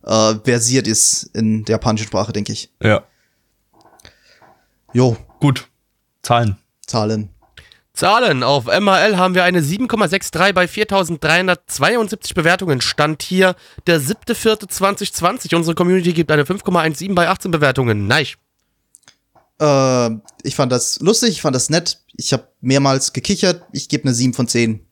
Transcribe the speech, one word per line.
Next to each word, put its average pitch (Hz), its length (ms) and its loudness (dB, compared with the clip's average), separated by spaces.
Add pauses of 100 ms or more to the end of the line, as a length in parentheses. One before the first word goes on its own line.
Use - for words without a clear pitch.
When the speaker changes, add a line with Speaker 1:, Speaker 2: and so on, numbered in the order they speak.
Speaker 1:
äh, 110 300 2 (100)
versiert 120 440 0
ist - 480 0
in 110 300 0
der 107 100 0
japanischen 110 320 -2
Sprache, 104 260 -4
denke 104 180 -6
ich. - 200 -12 (100)
Speaker 2:
Ja. 107 220 2 (1900)
Speaker 1:
Jo. 120 240 2 (240)
Speaker 2:
Gut. 143 280 0 (560)
Zahlen. 117 340 0 (300)
Speaker 1:
Zahlen. 107 420 -2 (640)
Speaker 3:
Zahlen. 196 480 2
Auf 127 260 0
M 202 220 2
H 190 120 4
L 202 160 2
haben 180 180 2
wir 180 80 2
eine 180 180 2
sieben 196 280 -2
Komma 214 180 0
sechs 190 240 -4
drei 185 220 2
bei 180 160 2
viertausenddreihundertzweiundsiebzig 185 1600 -2
Bewertungen. 165 460 0
Stand 151 420 -2
hier 185 320 2 (320)
der 170 140 2
siebte 180 340 -4
vierte 220 360 0
zwanzig 196 440 -4
zwanzig. 185 400 -2
Unsere 170 220 0
Community 180 380 2
gibt 160 180 0
eine 147 140 2
fünf 190 180 -6
Komma 180 160 0
eins 156 200 -2
sieben 190 160 -4
bei 170 120 2
achtzehn 190 240 -2
Bewertungen. 131 560 0
Nice. 135 280 0 (1200)
Speaker 1:
Äh, 135 500 2 (340)
ich - 120 -6
fand 127 160 0
das - 300 -2
lustig, 220 300 2
ich 156 100 -8
fand 143 120 0
das 127 160 -2
nett. - 300 -2 (160)
Ich - 160 -6
hab - 300 -4
mehrmals 135 500 2
gekichert. 180 520 -2 (100)
Ich 135 160 -10
geb - 160 -4
eine 131 80 0
sieben 123 200 0
von 123 140 -2
zehn. 113 320 -2 (120)